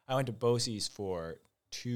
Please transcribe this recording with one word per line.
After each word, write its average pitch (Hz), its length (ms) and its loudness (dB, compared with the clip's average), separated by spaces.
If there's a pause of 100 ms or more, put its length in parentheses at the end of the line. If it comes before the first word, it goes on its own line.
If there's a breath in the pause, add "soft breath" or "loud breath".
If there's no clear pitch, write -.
I 131 80 0
went 135 120 2
to 120 60 -2
bosi's 117 540 2
for 87 520 -4 (340)
two - 240 -6